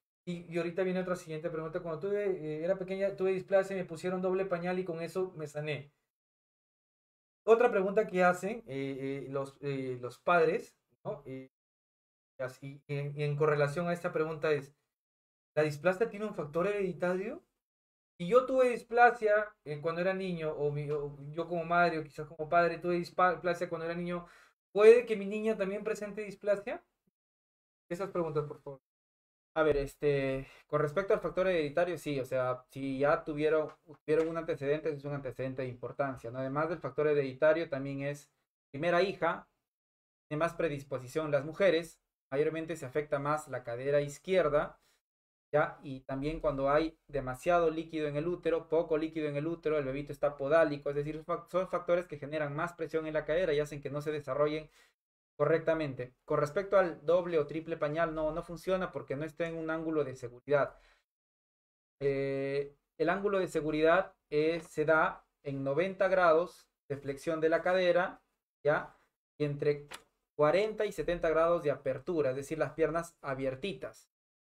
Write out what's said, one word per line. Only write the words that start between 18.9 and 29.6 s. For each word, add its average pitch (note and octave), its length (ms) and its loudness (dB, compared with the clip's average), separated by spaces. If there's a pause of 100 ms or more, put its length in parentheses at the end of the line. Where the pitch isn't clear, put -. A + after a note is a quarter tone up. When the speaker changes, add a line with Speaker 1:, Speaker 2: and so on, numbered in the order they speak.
Speaker 1:
eh, D3 160 -8
cuando E3 220 -2
era F#3+ 120 0
niño, E3+ 400 -4
o D3 180 -2
mi, D3 180 -6
o C#3+ 280 -4 (160)
yo E3 140 -4
como E3 180 -4
madre, E3+ 340 4
o D3 40 -6
quizás D3 240 -10
como D#3 220 -8
padre, E3+ 300 4
tuve F3 160 0
displasia F3 760 0
cuando D#3+ 160 -6
era E3+ 80 -4
niño, F3 320 -6 (480)
¿puede A3+ 320 10
que A3 100 -2
mi G3 120 -6
niña G#3+ 280 -2
también G3+ 280 -4
presente G#3 400 -6
displasia? G3+ 600 -4 (1080)
Esas F#3 180 -6
preguntas, D#3 360 -2
por C#3+ 140 -14
favor. C#3 220 -14 (760)
Speaker 2:
A D#3+ 60 4